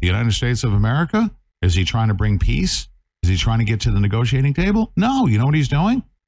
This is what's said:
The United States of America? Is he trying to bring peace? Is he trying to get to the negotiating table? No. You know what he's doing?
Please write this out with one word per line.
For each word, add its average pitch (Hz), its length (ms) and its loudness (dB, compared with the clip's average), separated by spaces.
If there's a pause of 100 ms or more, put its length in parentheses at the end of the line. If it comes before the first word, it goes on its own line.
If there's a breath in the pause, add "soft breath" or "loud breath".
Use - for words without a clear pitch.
The 90 80 -2
United 104 240 0
States 120 320 -2
of 110 100 0
America? 156 560 0 (320)
Is 90 120 2
he 92 100 0
trying 110 240 -2
to 104 60 0
bring 104 240 0
peace? 151 500 -2 (340)
Is 90 80 2
he 92 60 2
trying 113 240 0
to 117 40 2
get 110 180 -2
to 117 80 0
the 101 100 0
negotiating 120 540 0
table? 202 420 0
No. 247 300 2
You 110 120 2
know 117 80 0
what 147 80 0
he's 147 140 0
doing? 196 340 0 (260)